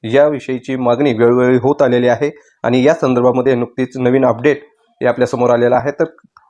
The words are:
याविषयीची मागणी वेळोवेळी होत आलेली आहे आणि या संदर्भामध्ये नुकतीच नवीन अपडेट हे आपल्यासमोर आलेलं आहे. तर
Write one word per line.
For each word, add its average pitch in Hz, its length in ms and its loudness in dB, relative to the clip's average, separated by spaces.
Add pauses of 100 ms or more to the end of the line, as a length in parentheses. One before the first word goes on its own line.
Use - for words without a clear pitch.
याविषयीची 131 720 -2
मागणी 127 360 0
वेळोवेळी 123 440 2
होत 139 240 0
आलेली 123 260 2
आहे 143 220 0 (340)
आणि 123 200 0
या 151 100 4
संदर्भामध्ये 127 640 0
नुकतीच 123 420 -6
नवीन 127 280 0
अपडेट 127 360 0 (400)
हे 123 60 0
आपल्यासमोर 120 420 -2
आलेलं 120 260 2
आहे. 123 160 -4
तर 160 140 -2 (440)